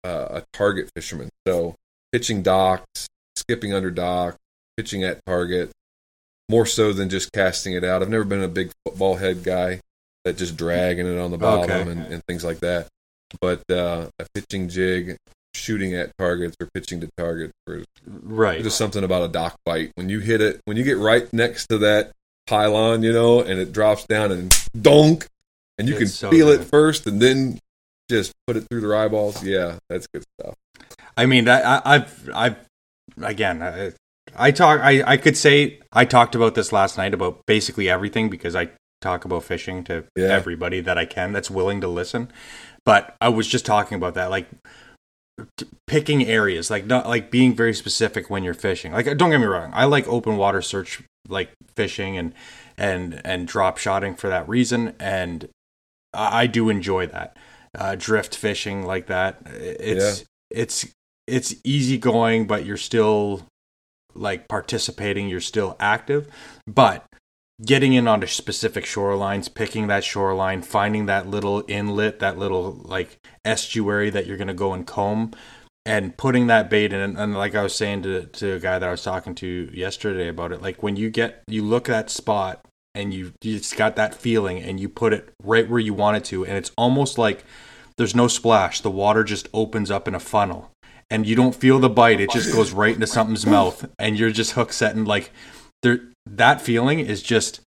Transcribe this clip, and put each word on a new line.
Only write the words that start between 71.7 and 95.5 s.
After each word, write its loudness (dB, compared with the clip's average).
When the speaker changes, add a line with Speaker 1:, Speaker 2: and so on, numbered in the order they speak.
Speaker 2:
that -2
little, -4
like, -8
estuary -2
that -4
you're -10
gonna -8
go -2
and -8
comb, -4
and -2
putting 2
that 4
bait 2
in. -4
And, -6
and -4
like -4
I 2
was -4
saying -4
to, -6
to -6
a -6
guy -2
that -4
I -4
was -8
talking -6
to -8
yesterday -6
about -8
it, -12
like, -8
when -2
you -4
get, -4
you -4
look -2
at -2
that -4
spot -4
and -6
you, -10
you -4
just -8
got 0
that -2
feeling -2
and -8
you -8
put 0
it -6
right 2
where 0
you -4
want 2
it -4
to, -6
and -6
it's -6
almost 2
like 0
there's 0
no 6
splash. 2
The -2
water 2
just -6
opens -2
up -4
in -4
a -8
funnel, -2
and 0
you 2
don't 4
feel 6
the 4
bite. 6
It 0
just 0
goes 2
right 2
into -2
something's -2
mouth, 4
and -2
you're 2
just -2
hook 0
setting. 0
Like, -2